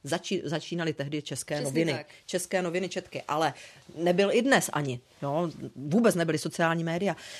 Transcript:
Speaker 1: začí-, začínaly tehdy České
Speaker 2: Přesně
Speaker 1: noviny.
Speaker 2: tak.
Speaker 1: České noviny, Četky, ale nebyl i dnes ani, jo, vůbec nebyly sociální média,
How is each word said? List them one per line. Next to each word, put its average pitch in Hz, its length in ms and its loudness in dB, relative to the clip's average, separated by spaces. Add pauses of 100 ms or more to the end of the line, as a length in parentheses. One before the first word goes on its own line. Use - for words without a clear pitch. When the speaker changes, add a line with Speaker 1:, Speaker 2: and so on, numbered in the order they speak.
Speaker 1:
začí-, 165 400 -2
začínaly 165 480 -2
tehdy 143 300 -4
České - 320 -6
Speaker 2:
Přesně 147 160 -2
Speaker 1:
noviny. 156 220 2
Speaker 2:
tak. 147 140 -6 (200)
Speaker 1:
České 180 360 -2
noviny, 180 260 -2
Četky, 175 400 -8
ale 147 260 2 (420)
nebyl 180 360 4
i 240 100 6
dnes 233 300 4
ani, 135 280 -2 (220)
jo, 151 280 0 (260)
vůbec 175 380 4
nebyly 165 240 2
sociální 165 460 0
média, 175 320 -2 (240)